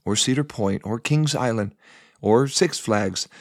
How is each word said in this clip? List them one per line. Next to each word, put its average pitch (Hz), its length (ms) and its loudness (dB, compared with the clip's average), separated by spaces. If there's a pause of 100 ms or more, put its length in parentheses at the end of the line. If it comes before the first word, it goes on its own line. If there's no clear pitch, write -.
or 104 120 -2
Cedar 131 280 0
Point, 98 400 -2
or 107 140 -4
Kings 151 360 0
Island, 113 400 -2 (460)
or 120 280 4
Six - 300 0
Flags 104 500 -2 (120)